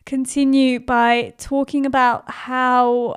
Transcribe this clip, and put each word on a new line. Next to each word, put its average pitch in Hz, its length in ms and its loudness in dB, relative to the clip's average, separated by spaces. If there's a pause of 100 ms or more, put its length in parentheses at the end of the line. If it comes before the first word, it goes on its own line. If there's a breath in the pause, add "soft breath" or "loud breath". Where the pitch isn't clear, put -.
continue 269 720 0
by 240 580 0
talking 277 480 -4
about 254 460 0
how, 247 880 0